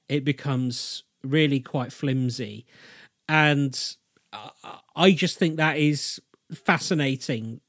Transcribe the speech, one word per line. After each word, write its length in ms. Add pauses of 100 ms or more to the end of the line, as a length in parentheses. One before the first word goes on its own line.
(100)
it 120
becomes 840 (180)
really 380
quite 300
flimsy. 760 (600)
And 520 (520)
I, 200 (440)
I 180
just 260
think 180
that 220
is 420 (320)
fascinating 1160